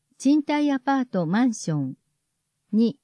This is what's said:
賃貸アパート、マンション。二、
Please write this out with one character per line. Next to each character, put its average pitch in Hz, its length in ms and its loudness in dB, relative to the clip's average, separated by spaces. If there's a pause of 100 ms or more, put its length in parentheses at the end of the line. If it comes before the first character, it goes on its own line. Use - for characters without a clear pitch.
(180)
賃 294 260 2
貸 294 280 0
ア 269 80 -2
パ 269 220 0
ー 247 40 -2
ト、 185 200 -2
マ 196 220 0
ン 226 60 0
シ 170 200 -6
ョ 151 40 0
ン。 135 200 -4 (800)
二、 226 280 2